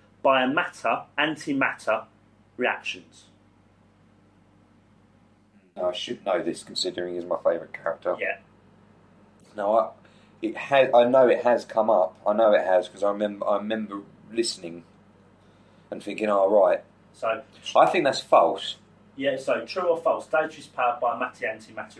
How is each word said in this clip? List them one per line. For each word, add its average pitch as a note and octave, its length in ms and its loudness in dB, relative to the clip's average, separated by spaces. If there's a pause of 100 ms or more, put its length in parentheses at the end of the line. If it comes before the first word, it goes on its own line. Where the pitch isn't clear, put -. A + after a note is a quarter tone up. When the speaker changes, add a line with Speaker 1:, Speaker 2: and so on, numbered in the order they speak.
(240)
Speaker 1:
by C3 200 4
a B2+ 40 0
matter-antimatter C#3 1600 -2 (520)
reactions. - 680 -6 (2500)
Speaker 2:
No, F2+ 140 -4
I F2+ 40 -2
should - 320 -10
know F2+ 180 0
this, E2+ 200 -6
considering F2 520 -6
he's F2 100 -8
my E2 120 -2
favourite E2+ 360 -2
character. F2 460 -6
Speaker 1:
Yeah. F#2+ 180 -6 (1160)
Speaker 2:
No, G#2 220 2
I, - 120 0 (520)
it G#2+ 160 -6
ha-, C3+ 360 4
I A#2+ 120 8
know B2+ 240 6
it - 140 2
has A#2+ 220 2
come A2 240 0
up. F#2 260 2 (120)
I G#2 60 4
know A2 200 4
it F#2+ 120 4
has, F#2 240 2
'cause G2 140 -16
I G2+ 80 2
remember, G2+ 360 -4
I G2+ 100 0
remember G#2 440 -8 (300)
listening F2+ 520 -6 (1080)
and - 140 -12
thinking, G#2 260 -6
"Oh, G2 200 2
right." F#2+ 320 4 (320)
Speaker 1:
So A2+ 280 -4 (360)
Speaker 2:
I D3 80 8
think F3+ 180 2
that's C3 180 -2
false. - 540 2 (400)
Speaker 1:
Yeah, C3+ 220 -2
so A#2 280 -4
true F#3 220 -6
or E3 140 0
false? - 260 -2
Data D#3 300 -2
is C#3 100 -20
powered A#2+ 320 -4
by A#2+ 180 -2
matter-antimatter A2 840 -10